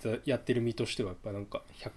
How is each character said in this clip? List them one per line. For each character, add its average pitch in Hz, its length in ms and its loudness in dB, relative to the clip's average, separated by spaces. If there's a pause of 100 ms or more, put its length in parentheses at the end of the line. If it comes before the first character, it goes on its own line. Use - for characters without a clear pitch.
た、 - 80 2 (140)
や 131 120 4
っ 117 40 0
て 127 140 4
る 120 60 4
身 117 140 4
と 120 120 0
し - 80 -2
て - 80 0
は、 95 80 -2
や 90 40 -6
っ - 80 -12
ぱ 104 100 -4
な 101 80 -2
ん 101 60 -4
か、 - 160 -4 (160)
百 - 180 -6